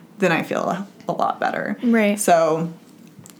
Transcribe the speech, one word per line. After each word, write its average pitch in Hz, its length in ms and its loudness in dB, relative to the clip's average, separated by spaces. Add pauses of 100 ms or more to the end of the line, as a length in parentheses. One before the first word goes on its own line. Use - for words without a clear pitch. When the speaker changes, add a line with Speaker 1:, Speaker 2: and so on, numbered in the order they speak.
(180)
Speaker 1:
then 180 120 2
I 160 140 0
feel - 260 -4
a, 190 160 -6 (220)
a - 40 -4
lot - 280 -4
better. - 420 -4
Speaker 2:
Right. 214 360 2
Speaker 1:
So, 165 540 2 (680)